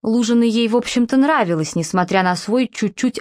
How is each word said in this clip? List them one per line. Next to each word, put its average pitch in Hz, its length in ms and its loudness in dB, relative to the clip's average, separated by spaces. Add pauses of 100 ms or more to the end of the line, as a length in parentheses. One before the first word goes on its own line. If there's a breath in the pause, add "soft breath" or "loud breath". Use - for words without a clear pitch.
Лужина 233 420 2
ей, 233 240 2
в 226 100 0
общем-то, 240 400 0
нравилась, 220 580 0
несмотря 185 480 0
на 180 120 2
свой 226 320 -2
чуть-чуть - 540 -4